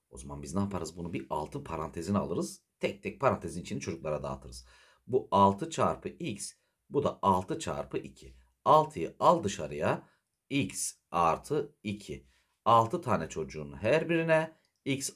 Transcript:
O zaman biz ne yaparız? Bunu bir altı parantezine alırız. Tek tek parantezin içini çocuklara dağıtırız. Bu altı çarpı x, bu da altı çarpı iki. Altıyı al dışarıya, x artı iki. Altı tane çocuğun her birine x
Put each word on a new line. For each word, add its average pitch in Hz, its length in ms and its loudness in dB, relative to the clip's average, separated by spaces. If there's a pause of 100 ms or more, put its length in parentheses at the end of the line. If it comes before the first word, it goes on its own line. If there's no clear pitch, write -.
(100)
O - 80 -16
zaman 71 240 -12
biz 71 120 -10
ne 98 60 0
yaparız? 85 360 -4
Bunu 85 160 -8
bir - 180 -8
altı 76 340 -6
parantezine 82 540 -4
alırız. - 440 -4 (180)
Tek - 220 -4
tek - 180 -8
parantezin 90 420 0
içini - 180 -8
çocuklara 76 420 -6
dağıtırız. 67 440 -10 (400)
Bu - 240 0
altı 98 400 6
çarpı 90 380 0
x, 107 460 -8 (360)
bu - 120 2
da 95 200 0
altı 95 360 2
çarpı 73 400 -6
iki. - 380 -14 (280)
Altıyı 151 560 6
al 170 240 6
dışarıya, 80 640 -2 (420)
x - 440 -2 (160)
artı - 720 0
iki. - 440 -8 (380)
Altı 110 380 4
tane 85 260 0
çocuğun 76 440 -8
her 117 360 2
birine 165 480 2 (280)
x 135 320 -2